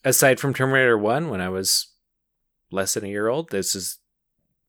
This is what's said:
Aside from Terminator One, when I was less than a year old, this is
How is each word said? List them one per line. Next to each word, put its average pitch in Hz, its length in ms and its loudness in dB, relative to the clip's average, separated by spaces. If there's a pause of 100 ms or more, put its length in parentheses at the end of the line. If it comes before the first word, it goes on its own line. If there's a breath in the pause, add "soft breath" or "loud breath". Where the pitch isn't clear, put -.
Aside 131 360 4
from 135 140 -2
Terminator 131 440 4
One, 123 300 0
when 98 120 -4
I 92 100 -4
was 92 420 -2 (800)
less 95 220 -2
than 110 100 -6
a 98 40 -8
year 104 200 -2
old, 156 220 -2
this 98 260 -2
is 92 220 -8 (720)